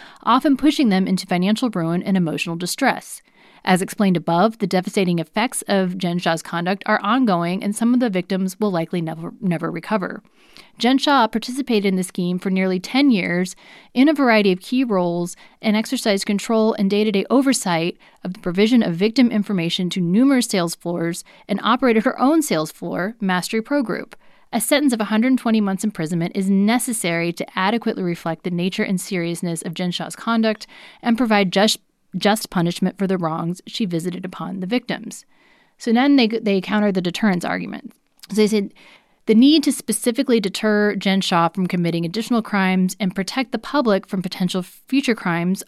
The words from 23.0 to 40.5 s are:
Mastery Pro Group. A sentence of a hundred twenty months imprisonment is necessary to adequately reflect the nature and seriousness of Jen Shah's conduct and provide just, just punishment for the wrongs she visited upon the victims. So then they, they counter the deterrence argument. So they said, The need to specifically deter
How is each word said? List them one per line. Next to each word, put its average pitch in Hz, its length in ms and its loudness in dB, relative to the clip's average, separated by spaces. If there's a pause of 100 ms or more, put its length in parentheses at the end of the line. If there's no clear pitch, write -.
Mastery 185 400 -2
Pro 285 220 0
Group. - 320 -8 (360)
A 233 80 -2
sentence 285 320 2
of 233 80 0
a 214 60 -4
hundred 233 320 2
twenty 220 240 0
months 190 220 -2
imprisonment 170 520 -4
is 190 140 0
necessary 196 800 0
to - 280 -8
adequately 214 420 -2
reflect 170 420 -4
the 185 60 -6
nature 180 340 -2
and 185 160 -2
seriousness 170 600 -4
of 165 140 -8
Jen 180 160 -4
Shah's - 240 -8
conduct 226 500 0 (380)
and 233 140 2
provide 208 360 2
just, 202 260 2 (380)
just 202 320 0
punishment 175 480 0
for 196 100 -2
the 185 100 0
wrongs 165 500 -4
she - 180 -6
visited 175 400 -4
upon 185 340 -10
the 185 80 -6
victims. - 580 -6 (520)
So - 160 -2
then 277 240 6
they, 240 100 6
they 208 320 0
counter 208 320 0
the 190 100 0
deterrence 180 440 0
argument. - 480 -8 (360)
So 196 60 -8
they 214 120 4
said, 208 260 -2 (540)
The 226 80 6
need 277 280 8
to 294 80 2
specifically 233 680 0
deter 208 560 0